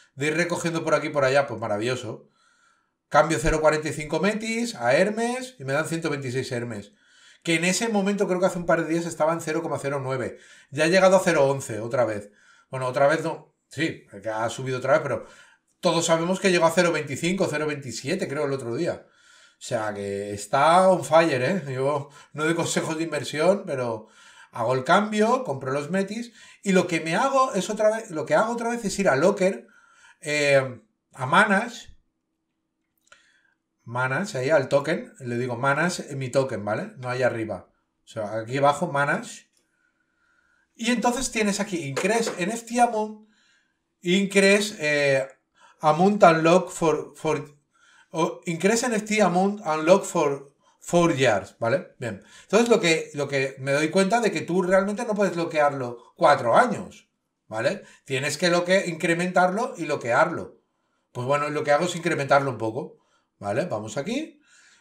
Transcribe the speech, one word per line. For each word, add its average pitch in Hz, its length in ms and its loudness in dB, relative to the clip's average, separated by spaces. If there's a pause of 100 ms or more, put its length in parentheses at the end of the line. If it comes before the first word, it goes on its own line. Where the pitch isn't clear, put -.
(160)
De 135 120 -4
ir 156 80 -2
recogiendo 165 480 -2
por 156 120 0
aquí 147 120 0
y 147 40 -8
por 143 120 0
allá, 135 240 4
pues 107 140 -8
maravilloso. 113 680 -6 (800)
Cambio 156 320 4
cero 160 220 0
cuarenta 151 280 2
y 135 40 -6
cinco 156 260 -4
Metis 220 560 -2
a 123 200 0
Hermes 226 640 -2
y 139 40 -16
me 135 100 -4
dan 151 140 -2
ciento 160 220 -4
veintiséis 131 420 -6
Hermes. 120 420 -8 (500)
Que 170 120 0
en 165 80 -2
ese 185 240 0
momento, 202 400 0
creo 180 140 -2
que 185 60 2
hace 180 120 -4
un 175 60 -8
par 165 180 2
de 156 60 -6
días, 170 160 -2
estaba 156 260 -2
en 165 80 -2
cero 160 240 -4
coma 147 160 -6
cero 139 240 -4
nueve. 123 360 -6 (320)
Ya 143 120 -2
ha 160 40 2
llegado 185 280 6
a 185 80 6
cero 156 240 4
once 131 320 -4
otra 120 240 0
vez. 107 280 -6 (380)
Bueno, 131 180 -6
otra 139 200 2
vez 156 160 0
no. - 320 -8 (140)
Sí, - 360 -6 (160)
que 110 80 -10
ha 110 200 -2
subido 131 300 -6
otra 127 140 0
vez, 156 80 4
pero 127 240 -6 (540)
todos 165 260 2
sabemos 170 360 0
que 190 100 4
llegó 170 140 4
a 160 60 6
cero 175 200 4
veinticinco, 156 580 -2
cero 151 180 -2
veintisiete, 139 600 -6
creo, 143 180 -4
el 139 60 -2
otro 117 240 -6
día. 131 300 -4
O - 560 -20
sea, 110 320 -4
que 101 400 -6
está 160 560 4
on 180 160 2
fire, 160 360 4
¿eh? 139 320 -2
Yo 139 360 -2 (240)
no 143 100 -6
doy 165 120 0
consejos 160 420 -4
de 165 80 -2
inversión, 156 600 0
pero 123 420 -6 (440)
hago 120 220 -2
el 127 100 -2
cambio, 214 600 2
compro 127 260 -6
los 143 200 -4
Metis, 196 420 -4 (300)
y 196 100 0
lo 180 140 4
que 165 120 -2
me 160 160 -4
hago 262 380 2
es 196 160 -2
otra 214 260 2
vez, 226 140 -10
lo 156 160 -6
que 151 100 2
hago 220 160 4
otra 233 180 -4
vez 240 140 -6
es 190 140 -4
ir 196 100 2
a 139 80 4
Locker, 185 520 2 (540)
eh, 143 600 2 (320)
a 131 140 -8
Manage, 202 680 2 (1900)
Manage, 131 540 -4
ahí 131 120 -2
al 147 180 4
token, 156 520 -2
le 120 180 -6
digo, 123 180 -4
"Manage 147 600 -2
mi 131 140 -6
token", 117 360 -2
¿vale? 120 320 -6
No 123 120 -10
ahí 127 140 -4
arriba. 110 460 -4 (340)
O - 40 -20
sea, 107 320 -8
aquí 117 180 -6
abajo, 143 340 2
Manage. 147 580 -4 (1300)
Y 226 160 -2
entonces 247 400 -2
tienes 208 280 0
aquí, 170 280 -6
"Increase 196 500 -2
N 185 160 -4
F 233 140 -10
T 240 120 -2
amount, 214 480 0 (760)
increase, 196 800 2
eh, 143 480 0 (540)
amount 185 420 4
unlock 165 460 6
for, 151 460 -2
for, 147 420 -6 (540)
o 165 340 -2
increase 190 400 0
N 233 100 -2
F 208 100 -2
T 208 160 0
amount 190 440 2
unlock 160 380 4
for 143 500 -4 (260)
four 170 360 2
years", 110 440 2
¿vale? 113 380 -2
Bien. 107 260 -10 (200)
Entonces 233 260 2
lo 220 100 6
que, 165 360 0
lo 143 120 -4
que 135 300 -2
me 131 140 -4
doy 156 180 0
cuenta 190 320 2
de 202 100 0
que 160 100 -4
tú 175 200 -2
realmente 196 420 0
no 214 120 -4
puedes 196 180 0
bloquearlo 143 840 -2
cuatro 135 400 4
años, - 540 0 (380)
¿vale? 127 360 -4 (220)
Tienes 135 320 -4
que 180 120 0
lo 175 140 2
que, 180 220 2
incrementarlo 180 920 0
y 165 80 -8
bloquearlo. 135 760 0 (500)
Pues 123 140 -8
bueno, 147 240 0
lo 147 140 -4
que 143 80 0
hago 151 140 4
es 180 100 -4
incrementarlo 139 560 0
un 117 60 -8
poco, 113 420 -6 (380)
¿vale? 104 280 -2
Vamos 107 320 -8
aquí 240 440 -6 (400)